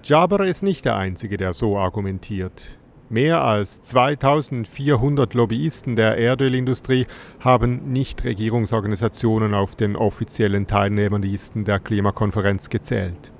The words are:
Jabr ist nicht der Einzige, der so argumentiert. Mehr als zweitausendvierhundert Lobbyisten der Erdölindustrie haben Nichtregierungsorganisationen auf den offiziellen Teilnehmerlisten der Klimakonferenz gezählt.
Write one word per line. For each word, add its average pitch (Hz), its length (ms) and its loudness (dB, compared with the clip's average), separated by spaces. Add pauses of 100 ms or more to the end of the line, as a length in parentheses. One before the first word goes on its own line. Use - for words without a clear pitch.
Jabr 180 380 4
ist 190 240 -2
nicht 196 200 0
der 113 120 0
Einzige, 95 400 -4
der 92 160 -2
so 101 260 0
argumentiert. 95 880 -4 (420)
Mehr 147 340 2
als 107 400 0
zweitausendvierhundert 139 1500 0
Lobbyisten 120 600 0
der 110 240 2
Erdölindustrie 127 880 0 (320)
haben 127 540 2
Nichtregierungsorganisationen 110 1600 0
auf 98 220 -2
den 104 180 0
offiziellen 101 720 0
Teilnehmerlisten 101 1000 0
der 98 140 0
Klimakonferenz 101 920 -2
gezählt. 98 680 -6